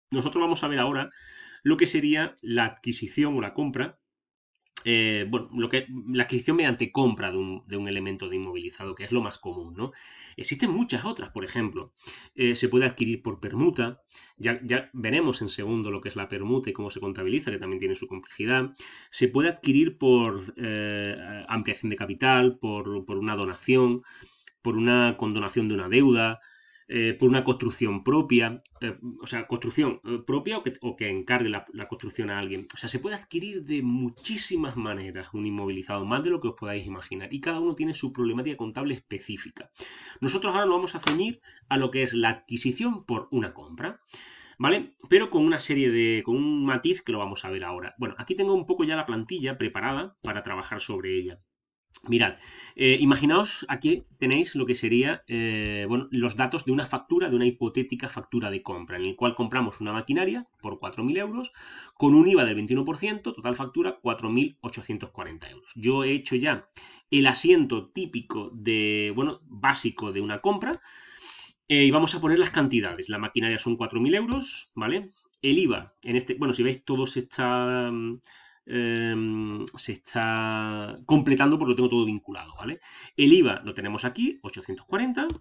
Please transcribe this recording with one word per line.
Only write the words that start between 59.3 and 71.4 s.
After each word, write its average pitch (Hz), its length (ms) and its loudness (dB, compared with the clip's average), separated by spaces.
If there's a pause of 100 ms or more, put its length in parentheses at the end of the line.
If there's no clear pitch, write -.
compramos 117 440 -2
una 107 140 -6
maquinaria 185 540 -2 (140)
por 98 180 -10
cuatro - 240 -8
mil 135 120 0
euros, 214 360 -6 (420)
con 143 220 6
un 165 120 12
iva 180 160 8
del 107 120 0
veintiuno 117 280 0
por 151 140 -4
ciento, 214 360 -4
total 123 220 -4
factura 165 460 -4
cuatro 113 300 -4
mil 139 300 0
ochocientos - 500 -10
cuarenta 82 380 -14
euros. - 260 -20
Yo 127 280 2
he 135 80 2
hecho 135 240 -2
ya 139 320 0 (440)
el 139 160 6
asiento 135 640 6
típico 120 640 -6
de, 107 600 0
bueno, 147 300 -2
básico 110 640 -2
de 98 80 -4
una 104 220 -4
compra, 208 400 0 (880)